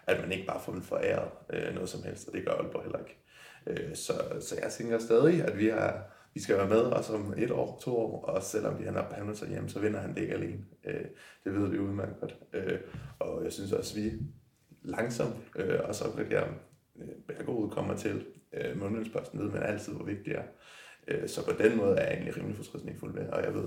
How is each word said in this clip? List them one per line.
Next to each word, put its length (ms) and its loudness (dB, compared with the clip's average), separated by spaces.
at 140 4
man 100 -4
ikke 160 -2
bare 180 -2
får 60 -6
dem 100 -4
foræret, 480 2
øh, 200 -2
noget 160 -2
som 140 -8
helst, 240 -8
og 60 -8
det 120 -4
gør 60 4
Aalborg 320 0
heller 160 -4
ikke. 180 -14
Øh, 280 -4
så, 180 -2
så 240 -6
jeg 80 -2
tænker 280 0
stadig, 440 8
at 140 0
vi 120 6
er, 220 4
vi 80 -6
skal 160 4
være 120 4
med 80 8
også 360 4
om 240 -2
et 140 2
år, 320 0
to 140 2
år, 280 0
og 180 0
selvom 360 -2
vi 40 -6
henter 280 -2
Hamilton 380 -6
hjem, 200 -4
så 100 -6
vinder 200 2
han 160 -6
det 60 -2
ikke 120 -2
alene. 260 -4
Øh, 200 -4
det 120 -2
ved 140 2
vi 100 0
udmærket 400 -2
godt. 180 -8
Øh, 260 -2
og 240 -2
jeg 80 -2
synes 200 -6
også, 240 0
vi 160 0
langsomt, 520 -2
øh, 280 2
også 200 -2
opgraderer, 440 0
øh, 60 -10
Bergerud 420 -2
kommer 260 0
til, 280 0
øh, 240 -2
med 80 -2
ungdomsposten, 540 -2
ved 120 0
man 120 0
altid, 300 -2
hvor 120 -6
vigtigt 200 -4
det 100 0
er. 80 -2
Øh, 220 0
så 160 -4
på 180 4
den 140 8
måde 200 6
er 60 6
jeg 100 2
egentlig 240 -2
rimelig 200 -4
fortrøstningsfuld 560 -8
med, 140 -4
og 160 0
jeg 100 0
ved, 140 0